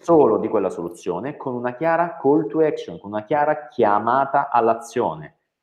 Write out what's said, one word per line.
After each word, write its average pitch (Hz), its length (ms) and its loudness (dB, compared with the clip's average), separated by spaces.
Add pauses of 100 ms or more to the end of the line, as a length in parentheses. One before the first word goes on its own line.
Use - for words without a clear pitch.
Solo 131 380 4
di 107 100 -2
quella 107 220 0
soluzione, 90 680 -8
con 131 180 -8
una 123 220 -6
chiara 165 440 -2
call 151 280 2
to 160 120 -2
action, 151 380 -2
con 101 120 -14
una 107 140 -6
chiara 151 440 -2
chiamata 117 840 2
all'azione. 113 840 -2 (260)